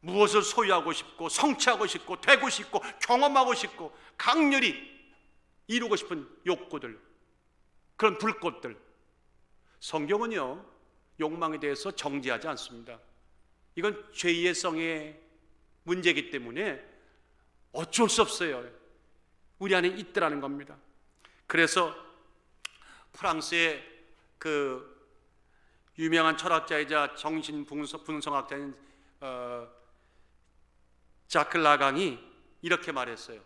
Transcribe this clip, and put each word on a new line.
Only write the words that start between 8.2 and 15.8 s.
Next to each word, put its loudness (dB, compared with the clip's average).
성경은요, -4
욕망에 -4
대해서 -4
정죄하지 -4
않습니다. -12
이건 -4
죄의 2
성의 -4